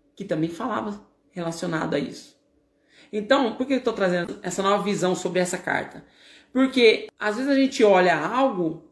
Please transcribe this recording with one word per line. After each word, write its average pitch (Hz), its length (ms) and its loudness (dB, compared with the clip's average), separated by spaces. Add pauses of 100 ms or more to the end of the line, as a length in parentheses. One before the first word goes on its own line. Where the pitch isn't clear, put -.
(140)
que 202 100 -14
também 165 260 -2
falava 220 540 -6 (260)
relacionado 165 640 -6
a 147 40 0
isso. - 360 -10 (800)
Então, 220 420 0
por 254 120 -4
que 277 80 0
eu 254 80 -2
tô 226 100 0
trazendo 180 500 -2
essa 185 200 -6
nova 196 200 2
visão 180 320 0
sobre 175 260 -2
essa 180 180 -2
carta? - 460 -6 (480)
Porque 254 540 4 (120)
às 208 180 -4
vezes 269 140 -2
a 277 40 4
gente 269 300 2
olha 180 320 6
algo 180 760 -2